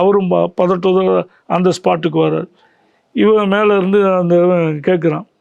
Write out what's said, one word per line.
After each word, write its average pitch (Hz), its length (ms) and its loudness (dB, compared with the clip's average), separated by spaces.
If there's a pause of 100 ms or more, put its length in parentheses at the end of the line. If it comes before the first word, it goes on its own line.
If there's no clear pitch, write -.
அவரும் 190 320 0
ப-, 175 140 0 (140)
பதட்டத்தோட 185 580 0 (280)
அந்த 180 300 0
ஸ்பாட்டுக்கு 160 480 -2
வர்றாரு. 160 240 -4 (680)
இவன் 208 400 2
மேல 208 220 2
இருந்து 196 240 0 (120)
அந்த 175 200 0 (120)
இவன் 165 420 0
கேக்குறான் 165 400 -2 (140)